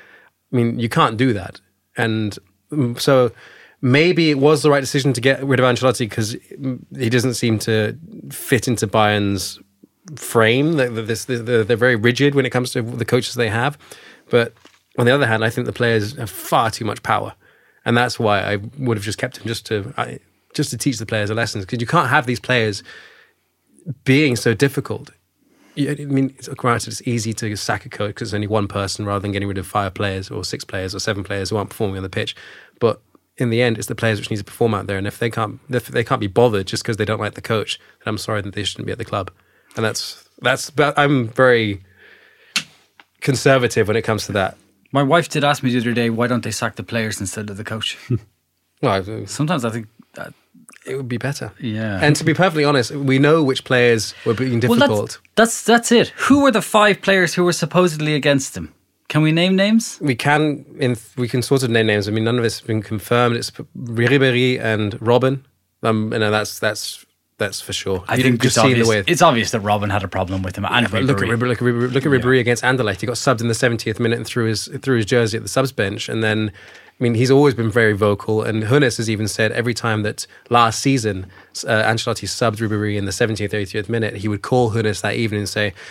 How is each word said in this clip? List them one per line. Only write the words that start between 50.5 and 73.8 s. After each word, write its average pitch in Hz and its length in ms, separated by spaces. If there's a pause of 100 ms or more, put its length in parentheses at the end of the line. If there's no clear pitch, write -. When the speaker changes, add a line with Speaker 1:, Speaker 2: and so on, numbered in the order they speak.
Speaker 1:
it - 80
would 135 140
be 120 80
better. 127 420
Speaker 2:
Yeah. 107 420
Speaker 1:
And 147 140
to - 80
be 156 100
perfectly 165 300
honest, 143 300
we 139 260
know 151 240
which 131 220
players 120 500 (100)
were 117 100
being 120 260
Speaker 2:
Well, 170 180
that's, - 100
Speaker 1:
difficult. - 300 (160)
Speaker 2:
that's, 233 300
that's 233 260
it. 233 240
Who 285 280
were 277 100
the 208 100
five 208 400
players 190 320
who 180 80
were 175 100
supposedly 156 640
against 143 400
them? 82 180 (360)
Can 151 140
we 156 100
name 180 240
names? 214 440
Speaker 1:
We 147 140
can, 147 500 (140)
in, 123 180 (200)
we 123 100
can 120 160
sort 135 220
of 117 60
name 113 160
names. 104 200
I 104 60
mean, 110 100
none 117 160
of 117 60
it's 110 160
been 110 200
confirmed. 120 540
It's 117 160
P-, - 140 (120)
Ribéry 123 840
and 107 400
Robben. 131 400 (420)
Um, 110 300
you 117 80
know, 107 100
that's, 107 300
that's, - 440 (340)
that's 104 220
for - 120
sure. 95 340
Speaker 2:
I - 80
Speaker 1:
You 127 80
Speaker 2:
think 123 180
Speaker 1:
just 123 180
Speaker 2:
it's 113 60
Speaker 1:
see 127 100
the 117 80
Speaker 2:
obvious, 113 60
Speaker 1:
way 104 200
Speaker 2:
it's 170 140
obvious 123 280
that 110 120
Robben 104 280
had 98 140
a 95 40
problem 95 360
with 92 120
him. 101 100
And 120 180
Speaker 1:
Yeah, 104 80
but 113 100
look 131 180
at 98 80
Speaker 2:
Ribéry. 117 100
Speaker 1:
Ribéry, 123 100
look 120 100
at 120 60
Rib-, 123 280
look 131 140
at 143 60
Speaker 2:
Yeah. 131 60
Speaker 1:
Ribéry 123 200
against 120 240
Anderlecht. 120 380
He 113 80
got 120 80
subbed 123 240
in 123 80
the 113 60
seventieth 117 440